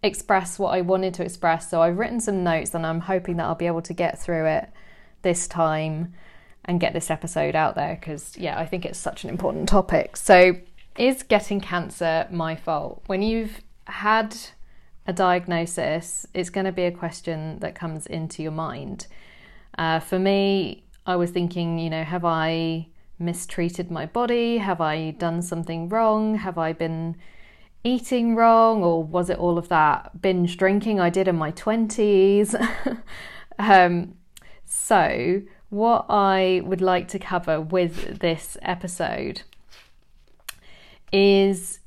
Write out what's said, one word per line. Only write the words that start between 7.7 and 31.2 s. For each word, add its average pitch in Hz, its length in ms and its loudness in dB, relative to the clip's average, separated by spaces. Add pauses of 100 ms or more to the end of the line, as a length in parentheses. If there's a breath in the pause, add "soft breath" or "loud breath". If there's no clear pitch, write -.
there 156 260 -4
'cause, - 380 -12
yeah, 160 220 -6
I 160 80 -4
think 175 180 -6
it's - 140 -8
such - 240 -8
an - 80 -10
important 156 360 -4
topic. 185 480 4
So 180 420 8 (380)
is 262 280 2
getting 208 360 0
cancer 165 680 -2
my 160 260 -4
fault? 151 520 -6
When 190 160 -2
you've 220 380 -2 (260)
had 214 500 0 (720)
a 185 60 -4
diagnosis, 175 1200 -2
it's 180 160 -4
gonna 190 200 -2
be 180 120 -2
a 175 80 0
question 160 680 -8
that 160 120 -6
comes 160 320 -10
into 160 380 -8
your 156 80 -6
mind. 151 560 -8 (680 loud breath)
Uh, 165 240 0
for 185 200 -2
me, 196 640 2 (240)
I 185 80 0
was 175 160 0
thinking, 170 480 -2
you 165 100 -4
know, 160 140 -4
have 175 220 -4
I 165 640 0 (280)
mistreated 175 720 -4
my 160 160 -6
body? 233 540 0
Have 190 220 -2
I 156 360 -2
done 170 240 -2
something 170 480 -6
wrong? 220 460 2
Have 190 240 -4
I 160 140 -2
been 165 420 -4 (720 soft breath)
eating 240 480 0
wrong? 226 480 6
Or 165 200 4
was 175 260 0
it 180 80 0
all 175 220 2
of 170 100 -8
that 156 500 2
binge 180 380 2
drinking 202 420 2
I 175 120 4
did 185 160 2